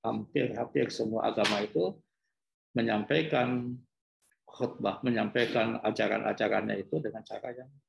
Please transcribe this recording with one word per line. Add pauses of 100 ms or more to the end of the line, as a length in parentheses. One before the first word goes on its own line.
Hampir-hampir
semua
agama
itu (800)
menyampaikan (720)
khutbah,
menyampaikan
ajaran-ajarannya
itu
dengan
cara
yang (180)